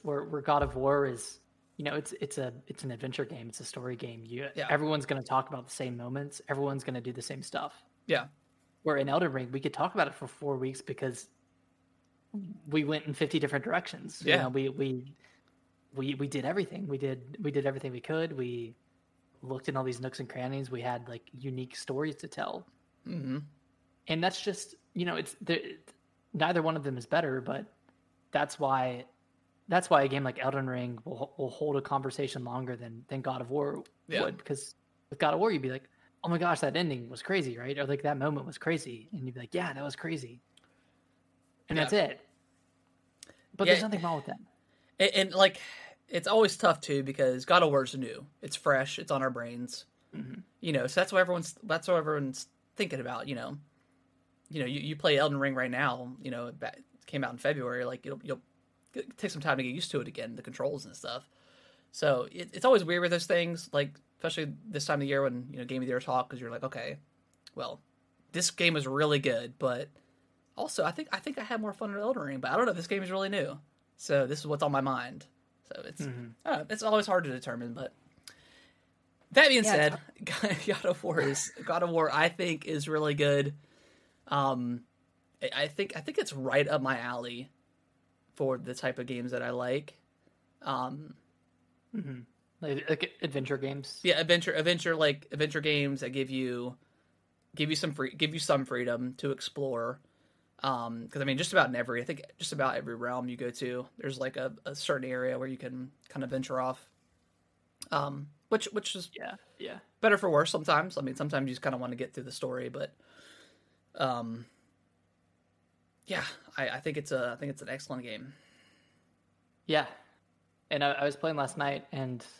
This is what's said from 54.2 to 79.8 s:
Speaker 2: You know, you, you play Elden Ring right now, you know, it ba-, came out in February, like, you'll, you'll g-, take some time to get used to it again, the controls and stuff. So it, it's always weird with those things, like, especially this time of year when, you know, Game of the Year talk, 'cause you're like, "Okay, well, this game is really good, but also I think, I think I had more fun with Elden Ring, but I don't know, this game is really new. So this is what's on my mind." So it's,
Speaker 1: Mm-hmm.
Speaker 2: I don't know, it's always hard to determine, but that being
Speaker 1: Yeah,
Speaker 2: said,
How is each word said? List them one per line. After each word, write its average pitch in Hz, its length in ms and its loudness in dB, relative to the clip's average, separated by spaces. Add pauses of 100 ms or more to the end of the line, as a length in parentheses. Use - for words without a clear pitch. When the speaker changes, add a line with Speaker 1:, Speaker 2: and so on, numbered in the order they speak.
Speaker 2:
You 151 120 -6
know, 123 60 -2
you, 135 120 -4
you 147 160 -4
play 147 240 6
Elden 143 220 4
Ring 139 160 2
right 127 140 0
now, 123 420 0 (100)
you 143 80 -8
know, 120 160 -4
it 120 140 -12
ba-, 117 120 -6 (340)
came 139 180 -2
out 123 80 -4
in 123 60 -10
February, 123 460 0
like, 127 220 -6
you'll, 135 160 -8
you'll 135 180 -6 (540)
g-, - 80 -6 (140)
take - 160 -4
some 147 100 -8
time 147 140 4
to 131 80 -2
get 123 100 -4
used 175 160 -4
to 143 100 0
it 113 60 -4
again, 113 300 -8
the - 60 -12
controls 131 440 -4
and 95 80 -16
stuff. 127 340 -8 (640)
So 135 400 2
it, 175 220 -12
it's - 120 -2
always 240 200 8
weird 175 180 2
with 175 80 4
those 170 160 2
things, 170 460 0
like, 143 260 0 (200)
especially 160 340 -2 (160)
this 147 160 -4
time 143 180 0
of 139 60 0
year 139 160 4
when, 123 260 -2
you 143 80 -10
know, 123 60 -6
Game 127 180 -4
of 127 40 -2
the 131 40 -2
Year 127 80 0
talk, 127 320 0
'cause 123 100 -10
you're 117 100 -10
like, 120 120 -8
"Okay, 131 360 -6 (580)
well, - 240 -8 (500)
this 170 220 0
game 170 240 4
is 139 100 0
really 143 320 4
good, 123 400 0
but 127 300 -2 (680)
also - 280 -2
I 165 80 0
think, 311 200 -8
I 196 60 -2
think 277 200 -6
I 240 40 -8
had 226 180 -4
more 208 120 -4
fun 208 200 -6
with 202 80 -4
Elden 254 220 0
Ring, 139 180 -4
but 127 120 0
I 160 40 2
don't 240 100 4
know, 214 60 2
this 165 140 -4
game 196 160 -2
is 180 80 -6
really 190 180 0
new. 147 300 -2 (380)
So 139 320 2
this 147 100 -2
is 147 80 -8
what's 147 160 0
on 147 80 4
my 139 100 4
mind." 127 460 -4 (380)
So - 200 -14
it's, - 180 -10
Speaker 1:
Mm-hmm. 123 240 -8 (180)
Speaker 2:
I 330 60 -4
don't 277 100 2
know, 151 100 -8
it's 214 140 -4
always 214 220 4
hard 185 180 4
to 143 60 -2
determine, 120 440 -6
but - 180 -10 (1400)
that 294 160 12
being 247 160 8
Speaker 1:
Yeah, 214 80 6
Speaker 2:
said, 151 260 6 (260)